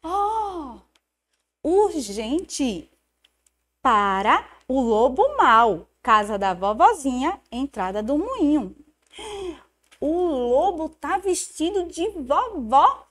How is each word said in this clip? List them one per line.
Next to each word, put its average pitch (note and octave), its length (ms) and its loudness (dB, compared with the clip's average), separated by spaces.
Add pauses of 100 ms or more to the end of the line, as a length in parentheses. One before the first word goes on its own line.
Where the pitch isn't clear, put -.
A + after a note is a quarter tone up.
oh, F#4+ 760 -4 (840)
urgente, C#4 1300 -2 (920)
para G#3 680 2 (180)
o C4 140 0
lobo C4 560 2
mau, A#3 500 4 (160)
casa G#3+ 360 2
da G3 160 0
vovozinha, C4 840 0 (140)
entrada G#3+ 500 -6
do B3+ 140 -2
moinho." D4+ 580 -2 (1300)
O E4+ 280 0
lobo D4+ 600 0
tá D#4+ 300 -6
vestido F#4 680 -2
de E4+ 240 -6
vovó D4+ 1040 0